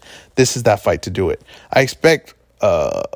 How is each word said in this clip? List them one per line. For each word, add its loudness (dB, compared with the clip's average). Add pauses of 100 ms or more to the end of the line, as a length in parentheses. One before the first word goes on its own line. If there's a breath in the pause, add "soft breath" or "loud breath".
(360 loud breath)
This 2
is -6
that 2
fight -4
to -10
do -2
it. -8 (320 loud breath)
I 4
expect, 0 (280)
uh, 0 (120)